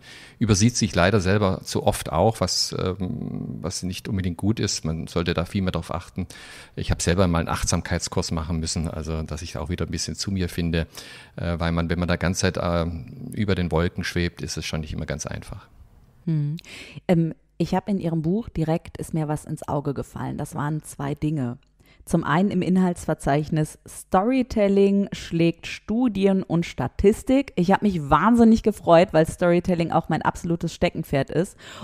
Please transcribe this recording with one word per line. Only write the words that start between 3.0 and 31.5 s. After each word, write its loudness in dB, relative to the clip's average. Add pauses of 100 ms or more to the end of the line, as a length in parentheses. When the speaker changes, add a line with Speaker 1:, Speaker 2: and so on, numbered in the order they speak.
Speaker 1:
was -6
nicht -8
unbedingt -2
gut 0
ist. -4
Man -4
sollte -2
da 0
viel -2
mehr 0
drauf -6
achten. -8 (480)
Ich -6
hab 0
selber 2
mal 2
einen -2
Achtsamkeitskurs -2
machen -2
müssen, -4
also -6
dass -8
ich -10
auch -6
wieder -4
ein -12
bisschen -4
zu -6
mir 0
finde, -2 (500)
äh, -4
weil 0
man, 0
wenn 0
man 0
da 2
ganze 0
Zeit, -6
äh, 0 (460)
über 0
den -2
Wolken 0
schwebt, -2
ist -8
es -8
schon -4
nicht -8
immer -6
ganz -6
einfach. -12 (580)
Speaker 2:
Hm. -2 (520)
Ähm, 2 (240)
ich 0
hab -2
in 0
Ihrem -2
Buch -2
direkt, -4
ist -8
mir -2
was -4
ins -10
Auge -4
gefallen. -8
Das -10
waren -4
zwei -8
Dinge. -2 (460)
Zum 0
einen 2
im 0
Inhaltsverzeichnis 0 (100)
Storytelling 2
schlägt 0
Studien 0
und 0
Statistik. 2
Ich 4
hab 4
mich 0
wahnsinnig 8
gefreut, 6
weil 6
Storytelling 2
auch 0
mein -2
absolutes -2
Steckenpferd -2
ist. -2 (280)